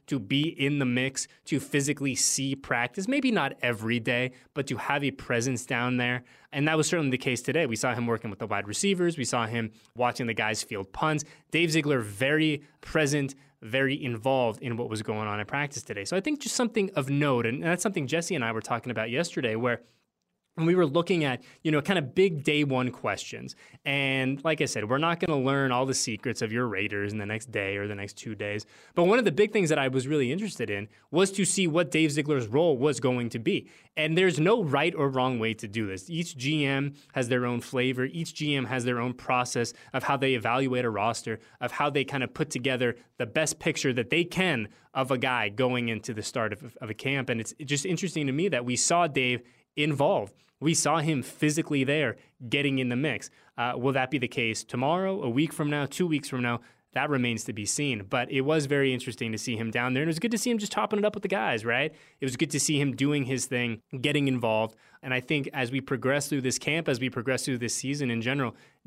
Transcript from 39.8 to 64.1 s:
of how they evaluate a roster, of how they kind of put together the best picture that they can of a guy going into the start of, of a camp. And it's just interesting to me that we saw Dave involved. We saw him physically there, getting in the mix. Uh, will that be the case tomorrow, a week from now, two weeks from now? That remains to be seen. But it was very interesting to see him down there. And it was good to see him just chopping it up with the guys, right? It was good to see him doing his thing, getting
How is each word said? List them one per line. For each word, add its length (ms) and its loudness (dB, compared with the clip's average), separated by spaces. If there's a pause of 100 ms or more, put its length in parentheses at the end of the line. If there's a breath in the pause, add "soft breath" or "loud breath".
of 120 -2
how 120 2
they 180 2
evaluate 500 0
a 60 2
roster, 500 -2 (200 loud breath)
of 120 -2
how 180 0
they 140 2
kind 180 -2
of 100 -4
put 180 -2
together 440 0 (240 loud breath)
the 80 -2
best 320 -2
picture 360 0
that 160 -2
they 120 4
can 460 0 (260 soft breath)
of 160 0
a 80 2
guy 300 0
going 400 0
into 260 -6
the 80 -6
start 300 -2
of, 280 -12
of 100 -8
a 40 -6
camp. 340 -2
And 120 0
it's 140 -10 (100)
just 200 -2
interesting 440 -2
to 40 0
me 180 0
that 140 0
we 120 -2
saw 320 2
Dave 340 2 (320 soft breath)
involved. 580 2 (280 soft breath)
We 120 2
saw 280 2
him 220 0
physically 640 0
there, 320 0 (320 soft breath)
getting 300 0
in 100 0
the 80 -2
mix. 320 -2 (300 soft breath)
Uh, 180 0
will 160 0
that 180 0
be 60 -2
the 120 0
case 360 -2
tomorrow, 580 -2
a 60 -2
week 240 0
from 160 -2
now, 160 -2
two 220 -2
weeks 220 -2
from 140 -4
now? 180 0 (340 loud breath)
That 160 0
remains 340 0
to 80 -8
be 140 -6
seen. 420 -2
But 220 0
it 120 0
was 240 2
very 280 2
interesting 380 -6
to 40 -4
see 200 -4
him 160 -4
down 200 0
there. 120 2
And 40 0
it 60 0
was 60 -4
good 100 0
to 80 0
see 120 0
him 80 2
just 140 -6
chopping 280 0
it 40 2
up 100 2
with 80 -8
the 60 -6
guys, 360 -2
right? 280 0 (280 loud breath)
It 40 -4
was 120 -4
good 160 -2
to 80 -2
see 200 2
him 140 2
doing 300 2
his 220 -2
thing, 360 -2 (180)
getting 280 2